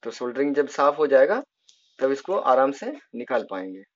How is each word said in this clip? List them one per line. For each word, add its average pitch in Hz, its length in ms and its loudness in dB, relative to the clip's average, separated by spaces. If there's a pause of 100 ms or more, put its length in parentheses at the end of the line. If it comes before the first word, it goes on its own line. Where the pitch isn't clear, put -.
तो 117 100 -8
soldering 135 420 -4
जब 139 160 2
साफ 147 280 2
हो 151 80 2
जाएगा 143 360 4 (560)
तब 135 140 0
इसको 175 340 -4
आराम 135 280 4
से 233 180 -10 (220)
निकाल - 360 -6
पाएंगे। 95 320 -12 (140)